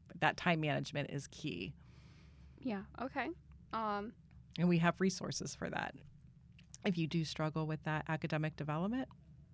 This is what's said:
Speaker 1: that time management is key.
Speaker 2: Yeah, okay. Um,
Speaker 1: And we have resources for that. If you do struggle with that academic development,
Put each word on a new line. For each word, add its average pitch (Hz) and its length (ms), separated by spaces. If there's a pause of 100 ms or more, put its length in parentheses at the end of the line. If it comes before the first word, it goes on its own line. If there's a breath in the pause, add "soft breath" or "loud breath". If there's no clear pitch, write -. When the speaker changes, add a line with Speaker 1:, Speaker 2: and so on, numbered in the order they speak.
(160)
Speaker 1:
that - 220
time 165 240
management 143 500
is 139 160
key. 101 460 (880 loud breath)
Speaker 2:
Yeah, 208 240 (140)
okay. 262 320 (420)
Um, 214 400 (440)
Speaker 1:
And 175 120
we 175 100
have 170 220
resources - 520
for - 160
that. - 240 (920)
If 190 120
you 165 80
do 160 200
struggle 156 420
with 156 160
that 156 240
academic 156 480
development, 175 540 (440)